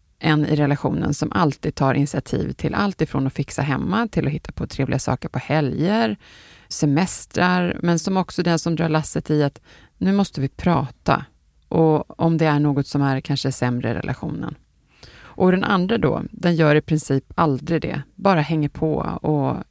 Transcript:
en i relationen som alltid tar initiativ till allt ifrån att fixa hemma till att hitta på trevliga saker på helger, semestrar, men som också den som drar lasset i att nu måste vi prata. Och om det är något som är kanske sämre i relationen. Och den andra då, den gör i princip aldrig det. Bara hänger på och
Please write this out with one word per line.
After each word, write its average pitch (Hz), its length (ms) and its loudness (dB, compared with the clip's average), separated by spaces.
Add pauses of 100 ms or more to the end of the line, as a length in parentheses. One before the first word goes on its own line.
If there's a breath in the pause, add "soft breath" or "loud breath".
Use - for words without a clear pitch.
(180)
en 151 280 2
i 151 100 2
relationen 143 580 0
som - 180 -4
alltid 160 420 0
tar 135 200 2
initiativ 139 580 -2
till - 220 -4
allt 202 260 -2
ifrån 143 260 -2
att 131 60 -4
fixa - 300 -4
hemma 151 460 -2
till 165 180 -2
att 139 60 -2
hitta - 200 -8
på - 140 -8
trevliga - 320 -2
saker - 300 -4
på - 100 -6
helger, 160 800 0 (520 loud breath)
semestrar, 175 1120 0
men 170 160 2
som 190 180 -2
också 185 260 -2
den 170 160 2
som 165 180 0
drar 165 120 0
lasset 156 420 -2
i 151 120 4
att 139 180 -2 (380 soft breath)
nu 185 140 2
måste 196 280 0
vi 135 80 0
prata. - 760 0 (440)
Och 156 520 2
om 165 180 2
det 160 80 2
är 147 120 2
något 143 280 2
som 143 160 -2
är 135 180 0
kanske 135 320 -2
sämre 123 380 -2
i 120 40 -2
relationen. - 600 -6 (640 loud breath)
Och - 340 2
den 185 140 2
andra 196 340 0
då, - 320 0
den 175 260 0
gör 151 200 6
i 151 40 4
princip 143 440 0 (100)
aldrig 156 480 0
det. - 200 -6 (120)
Bara 185 260 2
hänger 151 280 0
på 156 260 -2 (280)
och 139 340 0 (140)